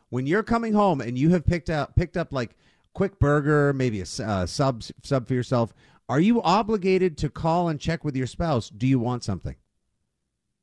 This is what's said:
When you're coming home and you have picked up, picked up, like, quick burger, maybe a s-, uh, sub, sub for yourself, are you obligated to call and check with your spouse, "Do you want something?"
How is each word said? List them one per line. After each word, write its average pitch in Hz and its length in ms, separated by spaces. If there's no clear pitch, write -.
When 127 180
you're 196 160
coming 233 300
home 196 280
and 120 160
you 147 120
have 175 140
picked 175 280
up, 147 240
picked 175 220
up, 165 140
like, 127 240
quick 196 240
burger, 147 560
maybe 127 240
a 92 60
s-, - 160
uh, 98 260
sub, 123 380
sub 131 260
for 135 60
yourself, 120 400
are 127 100
you 226 220
obligated 190 760
to 151 100
call 170 400
and 151 100
check 165 240
with 151 120
your 131 120
spouse, 147 420
"Do 107 160
you 131 140
want 120 240
something?" 87 320